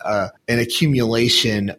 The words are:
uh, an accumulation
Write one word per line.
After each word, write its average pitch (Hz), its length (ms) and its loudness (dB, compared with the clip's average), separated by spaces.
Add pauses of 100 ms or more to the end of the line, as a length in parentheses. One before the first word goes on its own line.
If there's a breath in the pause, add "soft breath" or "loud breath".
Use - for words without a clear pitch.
uh, 101 240 -2 (180)
an 117 120 0
accumulation 117 1200 0